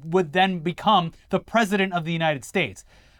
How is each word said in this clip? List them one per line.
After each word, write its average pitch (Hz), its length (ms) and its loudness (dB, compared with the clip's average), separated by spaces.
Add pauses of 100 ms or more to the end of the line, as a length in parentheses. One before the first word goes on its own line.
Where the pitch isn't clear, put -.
would 165 300 0
then 185 260 2
become 175 540 0 (160)
the 185 100 0
president 196 540 0
of 175 100 -2
the 165 100 -6
United 160 300 -2
States. 135 400 -4 (360)